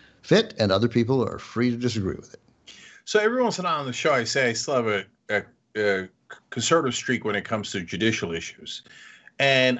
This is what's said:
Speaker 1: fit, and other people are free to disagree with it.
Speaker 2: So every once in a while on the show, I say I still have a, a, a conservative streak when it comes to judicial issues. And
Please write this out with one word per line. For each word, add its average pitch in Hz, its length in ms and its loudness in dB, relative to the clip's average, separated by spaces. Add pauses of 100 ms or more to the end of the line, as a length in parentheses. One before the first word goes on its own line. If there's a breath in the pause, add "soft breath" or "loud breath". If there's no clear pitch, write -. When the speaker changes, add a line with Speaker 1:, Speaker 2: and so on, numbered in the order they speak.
(220 soft breath)
Speaker 1:
fit, 220 380 2
and 104 120 4
other 104 180 4
people 120 360 2
are - 140 -6
free 120 320 -2
to 117 60 -2
disagree 110 380 -2
with - 180 -18
it. - 60 -20 (680 loud breath)
Speaker 2:
So 208 140 2
every 233 220 2
once 220 180 0
in 180 60 -4
a - 40 -2
while 156 100 0
on 139 60 -6
the 123 80 -6
show, 156 200 2
I 120 120 2
say 131 240 2
I 113 40 -2
still 135 220 -2
have 117 120 2
a, 101 180 0 (240)
a, 104 140 0 (340)
a 98 320 0 (400)
conservative 135 460 2
streak - 280 -4
when 104 120 -2
it 101 100 -4
comes 104 260 -6
to 98 100 -4
judicial 95 520 -2
issues. - 500 -10 (560 loud breath)
And 131 400 4